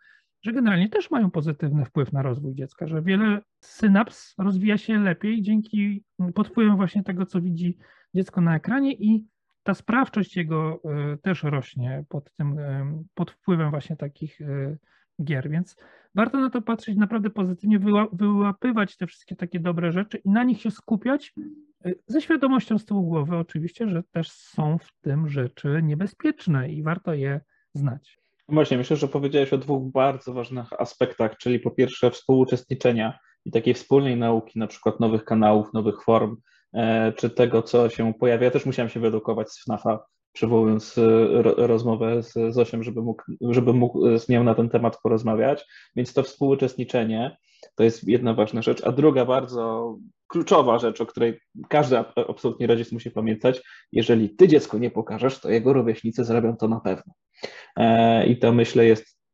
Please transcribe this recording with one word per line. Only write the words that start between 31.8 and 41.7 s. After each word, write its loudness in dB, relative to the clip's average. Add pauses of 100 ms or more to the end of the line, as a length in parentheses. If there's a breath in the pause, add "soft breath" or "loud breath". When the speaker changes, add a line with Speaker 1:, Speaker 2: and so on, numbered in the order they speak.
Speaker 2:
współuczestniczenia 0 (260 soft breath)
i -12
takiej 0
wspólnej 2
nauki, -2
na -4
przykład -4
nowych 0
kanałów, 2
nowych -2
form, 2 (360)
e, 0
czy -4
tego, 2
co 2
się -2
pojawia. 2
Ja 4
też -2
musiałem -4
się -8
wyedukować -2
z -20
fnafa, -2 (320)
przywołując, 2
e, 4 (400)
ro-, 4
rozmowę 0